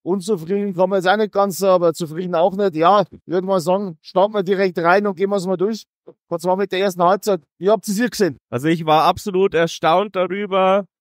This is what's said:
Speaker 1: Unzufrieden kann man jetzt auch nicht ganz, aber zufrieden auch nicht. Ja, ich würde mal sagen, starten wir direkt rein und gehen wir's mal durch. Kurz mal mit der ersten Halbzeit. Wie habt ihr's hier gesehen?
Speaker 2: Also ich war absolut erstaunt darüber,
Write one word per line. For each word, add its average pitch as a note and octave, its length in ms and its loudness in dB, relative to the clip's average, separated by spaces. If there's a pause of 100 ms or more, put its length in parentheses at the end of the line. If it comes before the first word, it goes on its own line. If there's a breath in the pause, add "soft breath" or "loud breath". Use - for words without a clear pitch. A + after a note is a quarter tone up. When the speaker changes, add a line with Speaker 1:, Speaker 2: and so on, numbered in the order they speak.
Speaker 1:
Unzufrieden G3 720 -4
kann F#3 140 2
man G3 80 0
jetzt F3+ 120 0
auch G3+ 100 4
nicht A3 140 -2
ganz, G3 300 -2
aber F3+ 300 4
zufrieden E3+ 420 -6
auch F3+ 220 0
nicht. G3 180 0
Ja, F3+ 280 4
ich G2+ 240 -12
würde F3+ 200 -2
mal F#3+ 140 0
sagen, F3+ 400 -2
starten G3 320 0
wir G#3 100 -2
direkt F#3 360 -2
rein F3+ 280 2
und G3+ 80 -4
gehen F#3+ 140 -2
wir's G3+ 180 -2
mal F#3 120 -2
durch. G3+ 260 -4 (420)
Kurz E3+ 180 -8
mal F#3 120 0
mit G3 160 -2
der F#3 80 -2
ersten F3+ 220 -2
Halbzeit. F#3+ 400 2 (160)
Wie F3 100 -2
habt G#3+ 180 2
ihr's G3+ 120 -4
hier A#3+ 100 0
gesehen? E3+ 300 -2 (100)
Speaker 2:
Also B2+ 200 -4
ich E3 180 -2
war D#3 180 4
absolut F#3+ 480 0
erstaunt E3+ 640 0
darüber, F#3+ 720 0 (140)